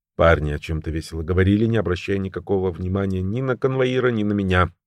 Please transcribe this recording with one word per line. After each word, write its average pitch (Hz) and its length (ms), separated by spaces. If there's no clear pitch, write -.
Парни 76 360
о 76 80
чём-то 78 320
весело 80 320
говорили, 95 420
не 113 100
обращая 95 440
никакого 95 520
внимания 92 500
ни 104 200
на 127 160
конвоира, 131 540
ни 107 120
на 104 80
меня. 92 400